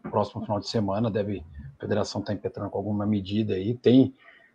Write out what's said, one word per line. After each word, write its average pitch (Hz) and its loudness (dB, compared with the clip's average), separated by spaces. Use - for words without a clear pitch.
próximo 104 -2
final 107 -2
de - -6
semana. 107 0
Deve, 101 -2
a - -20
federação 101 -2
tá 104 -6
impetrando 98 -6
com 98 -4
alguma 104 -2
medida 104 0
aí. 95 -2
Tem, 131 6